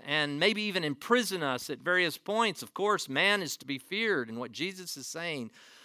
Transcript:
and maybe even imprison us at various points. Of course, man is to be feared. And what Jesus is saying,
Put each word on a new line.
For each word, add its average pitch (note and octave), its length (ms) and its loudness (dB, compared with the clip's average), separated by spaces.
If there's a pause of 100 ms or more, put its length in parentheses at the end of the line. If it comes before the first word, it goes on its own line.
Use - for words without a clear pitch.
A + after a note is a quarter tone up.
and D3 320 0
maybe G#3 240 2
even F#3 220 -2
imprison F#3 580 2
us C3 260 -2
at B2 120 -6
various F3 360 2
points. G#3+ 460 0
Of - 120 -14
course, G3 340 2
man F#3 340 4
is D3+ 140 -4
to C3 100 -18
be C#3 100 -2
feared. F#3+ 520 -2
And A2+ 100 -8
what A#2+ 140 -8
Jesus F#3 440 -6
is C3 120 -10
saying, D#3 420 -6 (340)